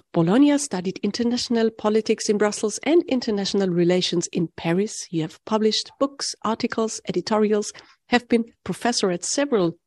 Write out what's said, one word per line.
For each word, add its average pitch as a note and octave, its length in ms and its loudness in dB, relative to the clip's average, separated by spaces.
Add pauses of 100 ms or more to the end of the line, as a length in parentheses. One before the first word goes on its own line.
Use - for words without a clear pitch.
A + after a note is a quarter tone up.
(120)
Bologna, B3 460 4
studied F#3 460 -4
international A#3 680 0
politics A3 580 0
in G#3 120 2
Brussels G#3 420 -2
and D#4+ 220 4
international G3+ 680 0
relations F3 640 2
in E3 140 0 (100)
Paris. F#3 540 -2
You D#3+ 100 -2
have - 240 -10
published G#3+ 540 0
books, - 340 -4 (100)
articles, A3 640 -4
editorials, G#3 640 0 (360)
have A#3+ 200 0
been A#3 160 2 (200)
professor G#3 480 -2
at F3 120 -4
several A3+ 640 0